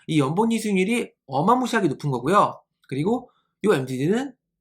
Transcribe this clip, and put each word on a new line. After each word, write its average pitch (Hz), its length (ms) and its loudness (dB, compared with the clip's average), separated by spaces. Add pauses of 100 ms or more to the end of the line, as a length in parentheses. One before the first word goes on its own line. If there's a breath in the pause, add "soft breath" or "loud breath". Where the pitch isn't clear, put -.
이 156 140 0
연봉 170 320 0
수익률이 214 600 0 (140)
어마무시하게 214 640 0
높은 143 240 -4
거고요. 139 500 0 (260)
그리고 185 440 -4 (320 soft breath)
요 202 100 4
엠디디는 151 600 -2 (260)